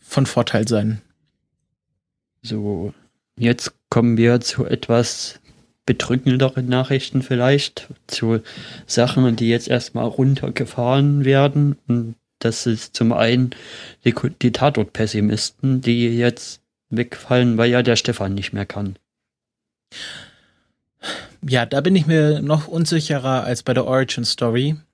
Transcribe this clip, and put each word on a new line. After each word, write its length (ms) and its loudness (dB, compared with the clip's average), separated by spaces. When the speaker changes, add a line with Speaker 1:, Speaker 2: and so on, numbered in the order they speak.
Speaker 1:
von 180 0
Vorteil 420 0
sein. 340 -2
Speaker 2:
So, 520 -6
jetzt 360 0
kommen 280 2
wir 240 4
zu 240 -4
etwas 760 -4
bedrückenderen 800 0
Nachrichten 540 -2
vielleicht, 680 0
zu 320 -2
Sachen, 500 2
die 140 0
jetzt 180 0
erstmal 380 -2
runtergefahren 1200 0
werden. 520 4
Und 280 -2
das 260 -2
ist 300 -2
zum 180 2
einen 380 2
die 80 4
Ko-, 180 -2
die 220 0
Tatort-Pessimisten, 1300 0
die 360 0
jetzt 440 -2
wegfallen, 680 0
weil 120 4
ja 140 4
der 120 4
Stefan 380 -2
nicht 200 -6
mehr 120 -4
kann. 320 -8
Speaker 1:
Ja, 180 2
da 160 0
bin 140 4
ich 100 4
mir 360 4
noch 260 0
unsicherer 760 -2
als 200 -4
bei 100 -2
der 120 0
Origin-Story. 920 -2